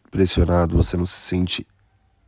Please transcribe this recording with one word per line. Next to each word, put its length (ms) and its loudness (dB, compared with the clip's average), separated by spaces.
pressionado, 680 2
você 200 0
não 100 -2
se 120 0
sente 480 -2